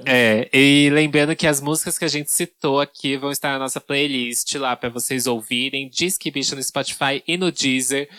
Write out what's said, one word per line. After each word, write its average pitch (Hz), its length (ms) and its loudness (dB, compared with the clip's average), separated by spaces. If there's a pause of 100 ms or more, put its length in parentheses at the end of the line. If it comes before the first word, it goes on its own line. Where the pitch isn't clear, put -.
É, 120 460 4
e 143 400 6
lembrando 151 440 4
que 170 100 -2
as 143 140 2
músicas 156 380 -2
que 175 60 -4
a 160 40 0
gente 143 240 -4
citou 143 480 0
aqui 139 360 -4
vão 139 140 -4
estar 139 220 -2
na 135 60 -2
nossa 131 220 -6
playlist 135 760 -2
lá 135 220 -2
pra 123 120 -6
vocês 123 380 -4
ouvirem. 131 680 -4
Diz 180 240 -2
que - 140 -6
Bicha 139 240 -4
no 135 80 -6
Spotify 139 640 -4
e 165 100 -2
no 180 160 0
Deezer. 135 560 -2 (100)